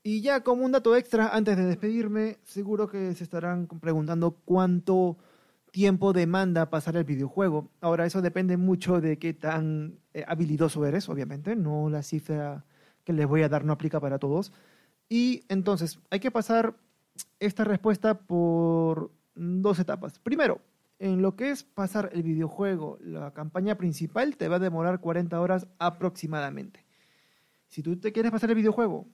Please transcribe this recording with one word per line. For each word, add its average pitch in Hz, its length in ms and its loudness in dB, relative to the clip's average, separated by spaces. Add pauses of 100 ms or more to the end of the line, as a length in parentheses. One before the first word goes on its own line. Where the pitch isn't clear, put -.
y 214 200 -2
ya 277 240 0
como 254 180 2
un 254 80 2
dato 247 240 6
extra, 226 400 2
antes 208 220 4
de 185 80 4
despedirme, 214 760 -2
seguro 202 440 -2
que 190 280 -4
se 175 100 -10
estarán 175 420 -4
preguntando 165 760 -2
cuánto 180 720 2 (540)
tiempo 196 420 4
demanda 175 560 2
pasar 160 260 -2
el 170 80 2
videojuego. 151 680 -2 (120)
Ahora, 170 240 2
eso 185 160 -2
depende 180 340 0
mucho 180 460 2
de 156 180 0
qué 165 140 -4
tan, 156 680 -4 (140)
eh, 156 120 -8
habilidoso 151 600 0
eres, 180 240 -2
obviamente. 147 480 -6
No, 151 320 -2
la 151 120 -2
cifra 147 640 -6 (400)
que - 80 -6
les 151 160 2
voy 156 140 4
a 151 80 4
dar 143 160 0
no 151 80 2
aplica 156 260 -2
para 139 180 -2
todos. 143 360 -2 (560)
Y 240 400 0
entonces, 185 500 0 (120)
hay 196 100 -2
que 254 100 -2
pasar 226 460 0 (640)
esta 208 240 0
respuesta 208 540 2
por 165 920 2 (240)
dos 180 440 0
etapas. - 400 -4
Primero, 269 420 0 (360)
en 190 240 0
lo 190 140 2
que 254 160 -2
es 269 120 -8
pasar 196 500 -4
el 170 100 -2
videojuego, 160 760 -2
la 82 320 -10
campaña 185 420 -2
principal 180 600 -2
te 170 100 -4
va 175 80 2
a 180 40 2
demorar 180 420 0
cuarenta 170 400 -2
horas 180 260 0 (100)
aproximadamente. 156 1080 -4 (840)
Si 156 160 -12
tú 170 140 -4
te 214 160 -4
quieres 226 180 2
pasar 226 200 0
el 226 40 4
videojuego 214 580 2